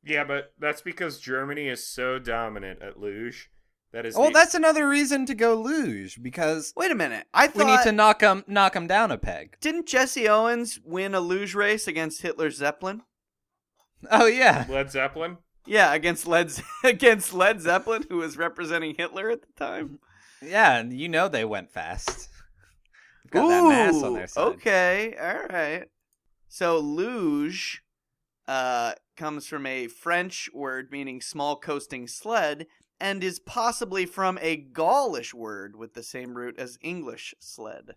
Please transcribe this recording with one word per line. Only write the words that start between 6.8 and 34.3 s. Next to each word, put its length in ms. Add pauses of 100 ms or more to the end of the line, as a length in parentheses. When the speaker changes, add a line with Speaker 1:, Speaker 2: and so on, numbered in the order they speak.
Speaker 3:
a 60
minute. 400
I 180
Speaker 2:
we 120
need 100
Speaker 3:
thought 80
Speaker 2:
to 80
knock 320
'em, 240
knock 280
'em 120
down 240
a 80
peg. 420
Speaker 3:
Didn't 240
Jesse 420
Owens 560
win 300
a 60
luge 340
race 340
against 360
Hitler 260
Zeppelin? 540 (1040)
Speaker 2:
Oh, 160
yeah. 420
Speaker 1:
Led 220
Zeppelin? 480 (300)
Speaker 3:
Yeah, 260
against 320
Led 240
Ze-, 140 (100)
<laughs> 100
against 480
Led 300
Zeppelin, 480
who 80
was 200
representing 600
Hitler 320
at 140
the 120
time. 440 (420)
Speaker 2:
Yeah, 380
and 120
you 180
know 180
they 180
went 240
fast. 580 (1000)
Got 180
that 220
mass 340
on 80
Speaker 3:
Ooh, 40
Speaker 2:
their 120
side. 160 (120)
Speaker 3:
okay, 680
all 240 (100)
right. 300 (640)
So 300
luge, 1040 (640)
uh, 460 (220)
comes 320
from 200
a 200
French 680
word 380
meaning 300
small 360
coasting 500
sled, 580 (340)
and 240
is 160
possibly 640
from 360